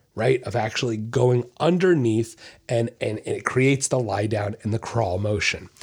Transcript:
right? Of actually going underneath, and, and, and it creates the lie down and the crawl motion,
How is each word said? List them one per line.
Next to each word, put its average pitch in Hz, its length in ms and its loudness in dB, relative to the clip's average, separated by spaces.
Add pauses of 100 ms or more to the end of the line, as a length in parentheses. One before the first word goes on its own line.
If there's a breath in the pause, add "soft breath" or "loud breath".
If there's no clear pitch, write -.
(140)
right? 127 300 2
Of 110 120 -6
actually 110 400 -2
going 123 480 2 (160)
underneath, 160 760 2 (300 loud breath)
and, 117 240 0 (100)
and, 107 200 -4
and 104 160 -4
it 101 80 -10
creates 135 440 2
the 131 100 0
lie 104 280 -2
down 104 360 -4
and 107 100 -2
the 110 60 -2
crawl 98 400 -2
motion, 101 500 -2 (140)